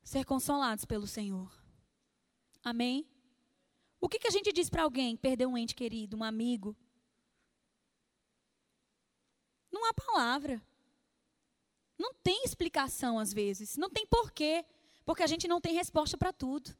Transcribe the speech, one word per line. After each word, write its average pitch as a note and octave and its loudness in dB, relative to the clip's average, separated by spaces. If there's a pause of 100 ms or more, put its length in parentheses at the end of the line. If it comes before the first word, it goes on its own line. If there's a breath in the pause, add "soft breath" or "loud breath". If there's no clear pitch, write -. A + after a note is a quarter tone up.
ser C4+ -2
consolados C4 0
pelo G#3 -4
Senhor. G3 -6 (1120)
Amém? B3 0 (920)
O F4+ 0
que A4 -2
que - 0
a G#4+ 4
gente G4 2
diz E4 2
pra E4 2
alguém B3+ 2
que - -12
perdeu B3+ 2
um B3 0
ente A#3 -2
querido, A3 -6
um A3 -4
amigo? A3 0 (3000)
Não G#4+ -2
há A4+ 4
palavra. C4+ 0 (1400)
Não A#4 -4
tem G#4 0
explicação, C4+ -2
às G#3 -2
vezes. G3+ -2
Não F4+ -2
tem G#4+ -4
porquê. E4+ 2 (400 soft breath)
Porque E4 0
a D#4+ 4
gente E4 0
não F4 4
tem E4 -2
resposta D#4+ 0
pra F4+ 0
tudo. C4 -6